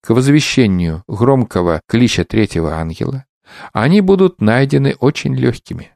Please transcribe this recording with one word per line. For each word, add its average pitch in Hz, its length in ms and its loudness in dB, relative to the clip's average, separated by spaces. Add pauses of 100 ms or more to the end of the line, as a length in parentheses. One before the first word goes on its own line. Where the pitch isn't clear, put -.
к - 80 -18
возвещению 113 960 0
громкого 104 800 0
клича 113 360 0
третьего 82 540 -2
ангела, 82 480 -6 (480)
они 160 280 2
будут 190 400 2
найдены 139 580 0
очень 139 360 -2
лёгкими. - 600 -6